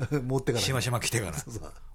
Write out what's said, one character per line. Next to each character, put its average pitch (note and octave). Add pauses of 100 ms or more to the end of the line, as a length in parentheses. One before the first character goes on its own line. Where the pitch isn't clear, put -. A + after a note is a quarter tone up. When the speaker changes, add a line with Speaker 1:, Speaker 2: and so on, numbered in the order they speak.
(120)
Speaker 1:
ら。 D3
Speaker 2:
<laughs> -
持 C3
っ C3
て C#3
か A#2
ら -
ね。 -
Speaker 1:
し C3+
ま B2+
し B2
ま A#2+
着 -
て A2+
か F#2
ら。 D2
Speaker 2:
そ -
う A#2
そ G#2+
う。 - (220)